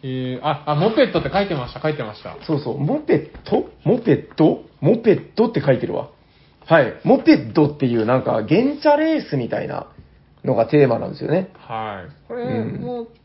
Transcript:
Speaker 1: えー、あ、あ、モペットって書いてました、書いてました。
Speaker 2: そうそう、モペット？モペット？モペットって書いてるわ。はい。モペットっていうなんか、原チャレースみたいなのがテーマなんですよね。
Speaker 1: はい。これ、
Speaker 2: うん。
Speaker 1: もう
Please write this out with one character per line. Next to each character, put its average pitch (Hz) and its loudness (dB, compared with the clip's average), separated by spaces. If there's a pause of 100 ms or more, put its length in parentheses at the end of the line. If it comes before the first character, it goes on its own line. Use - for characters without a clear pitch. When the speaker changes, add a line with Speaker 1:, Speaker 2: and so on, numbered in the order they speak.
Speaker 1:
え 127 -6
ー、 - -
あ、 147 -2
あ、 147 0
モ 196 2
ペ 262 4
ッ - -2
ト 165 0
っ - -8
て - -6
書 196 0
い 202 -4
て 185 -4
ま 123 -6
し - -16
た、 123 -14
書 156 -2
い 151 -2
て 131 -8
ま 107 -12
し - -20
た。 90 -14 (100)
Speaker 2:
そ 160 0
う 135 0
そ 117 -6
う、 117 -6
モ 202 -2
ペ - 0
ッ - -6
ト？ - 0 (160)
モ 226 2
ペ 180 2
ッ - -2
ト？ - 2 (180)
モ 190 4
ペ 233 2
ッ - -2
ト 226 2
っ - -6
て - -2
書 139 2
い 117 2
て - -6
る - -6
わ。 123 -6 (580)
は 160 6
い。 - -4
モ 240 4
ペ 311 6
ッ 117 -2
ト 151 4
っ 143 -4
て 135 -2
い 120 0
う 110 2
な 127 2
ん - 0
か、 113 -2
原 110 -2 (340)
チ 311 2
ャ 294 6
レ 311 0
ー 240 -4
ス 151 -4
み 117 -4
た - -6
い - -8
な - -10 (560)
の 131 0
が 110 2
テ 147 4
ー - 2
マ 113 0
な 104 -6
ん - -10
で - -14
す - -10
よ - -4
ね。 185 -2
Speaker 1:
は 107 -10
い。 - -20
こ 233 -12
れ、 240 -8
Speaker 2:
う 220 -6
ん。 - -10
Speaker 1:
も 240 -8
う 226 -14 (160)